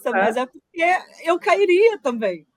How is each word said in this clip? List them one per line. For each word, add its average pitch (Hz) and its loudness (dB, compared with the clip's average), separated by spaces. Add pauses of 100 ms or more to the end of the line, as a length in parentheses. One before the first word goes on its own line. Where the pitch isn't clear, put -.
mas 226 -2
é 254 -4
porque - -8 (400)
eu 330 0
cairia 392 2
também. 214 -6 (100)